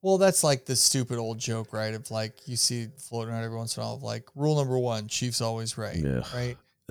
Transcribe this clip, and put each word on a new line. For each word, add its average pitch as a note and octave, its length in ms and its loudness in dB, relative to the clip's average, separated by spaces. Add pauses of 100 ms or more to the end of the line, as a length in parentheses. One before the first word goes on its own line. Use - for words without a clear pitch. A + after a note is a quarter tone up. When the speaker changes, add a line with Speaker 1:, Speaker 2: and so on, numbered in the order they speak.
Speaker 1:
Well, F#3+ 160 6
that's, F#3+ 240 6
like, C#3+ 220 4
the C3 100 0
stupid B2 420 4
old A2+ 220 -4
joke, A2+ 340 -4
right? A2 200 -2
Of, A2 180 -10
like, A2 360 -6
you B2+ 80 -6
see A#2 320 0 (120)
floating A2+ 340 -6
around A2+ 100 -4
every A2+ 140 -6
once A2+ 180 -6
in A#2+ 60 -6
a A2+ 40 -4
while A2+ 100 -6
of, C#3 80 -12
like, A2+ 320 -8
"Rule D3+ 200 4
number C3 220 2
one, A2+ 300 0
Chief's B2 340 -2
always A2+ 360 -4
right," G2+ 280 -2
Speaker 2:
Ugh. B1+ 260 0
Speaker 1:
right? B2 280 -6 (300)